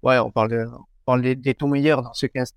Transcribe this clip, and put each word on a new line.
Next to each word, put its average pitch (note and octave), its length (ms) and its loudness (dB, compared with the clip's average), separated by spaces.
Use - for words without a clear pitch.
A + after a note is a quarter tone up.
ouais, B2+ 160 4
on A#2 120 0
parle A2 200 0
de, A#2 160 -2
on A#2+ 200 -18
parle B2+ 160 2
des, B2+ 160 0
des C3+ 180 -2
tons D3 140 -2
meilleurs C#3+ 340 2
dans A#2+ 120 -14
ce - 100 -4
quinze B2+ 320 -6